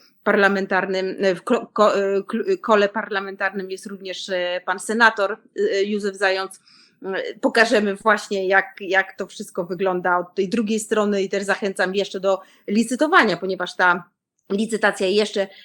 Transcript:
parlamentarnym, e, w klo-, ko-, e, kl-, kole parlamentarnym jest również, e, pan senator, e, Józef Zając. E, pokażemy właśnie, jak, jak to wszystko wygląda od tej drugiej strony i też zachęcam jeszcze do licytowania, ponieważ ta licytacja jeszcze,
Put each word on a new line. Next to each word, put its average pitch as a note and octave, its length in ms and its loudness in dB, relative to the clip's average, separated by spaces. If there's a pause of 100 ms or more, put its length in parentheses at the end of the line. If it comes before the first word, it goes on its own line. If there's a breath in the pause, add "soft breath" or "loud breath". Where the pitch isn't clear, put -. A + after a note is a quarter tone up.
(240 soft breath)
parlamentarnym, F#3+ 960 2
e, F#3+ 140 4
w F3 100 -8
klo-, A#3 280 0
ko-, G#3 240 4
e, G3 260 0
kl-, G3 380 -2
kole G#3 280 4
parlamentarnym G3 800 -4
jest F#3 160 -10
również, F#3+ 420 -12
e, F3+ 360 -2
pan F#3 140 -4
senator, A3 600 2 (180)
e, G3 260 0
Józef G3+ 340 -2
Zając. F#3+ 440 -2 (420 soft breath)
E, F#3 380 -6
pokażemy A3 540 2
właśnie, G3+ 540 0
jak, F#3+ 180 2 (140)
jak F#3+ 360 0
to G3 100 -8
wszystko - 380 -8
wygląda F3+ 540 0
od F3+ 160 -6
tej F#3+ 140 -2
drugiej A3 320 0
strony G#3 420 0
i G3 60 -2
też G3 160 -4
zachęcam F#3+ 500 -2
jeszcze F#3+ 260 -4
do F#3+ 200 2 (280 soft breath)
licytowania, A#3 680 2
ponieważ F#3 400 -6
ta F3+ 280 2 (460)
licytacja G3+ 560 0
jeszcze, G3+ 420 0 (160 loud breath)